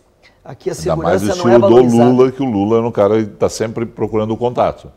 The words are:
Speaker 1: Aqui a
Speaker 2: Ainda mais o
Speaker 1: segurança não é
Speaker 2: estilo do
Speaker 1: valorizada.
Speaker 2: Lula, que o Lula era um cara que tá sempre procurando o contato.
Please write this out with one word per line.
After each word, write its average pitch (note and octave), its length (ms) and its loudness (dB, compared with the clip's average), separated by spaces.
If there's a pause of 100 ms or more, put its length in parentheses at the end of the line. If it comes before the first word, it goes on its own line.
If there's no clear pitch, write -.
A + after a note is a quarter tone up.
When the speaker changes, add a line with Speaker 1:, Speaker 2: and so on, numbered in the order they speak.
(440)
Speaker 1:
Aqui - 240 -14
a E3 60 -4
Speaker 2:
Ainda D#2+ 220 -4
mais F2 260 -2
o G#2+ 40 -2
Speaker 1:
segurança F#2+ 160 -4
não A#2+ 80 2
é A#2 40 6
Speaker 2:
estilo A2+ 140 4
do A2+ 60 4
Speaker 1:
valorizada. B2 360 4
Speaker 2:
Lula, B2+ 200 4
que B2+ 120 -8
o - 20 -2
Lula A2 320 0
era A2+ 100 0
um A#2 60 -6
cara A2 320 0
que G2+ 60 -10
tá F#2+ 180 -4
sempre A2+ 380 -6
procurando G#2+ 460 -6
o A2 40 -4
contato. A#2+ 600 -4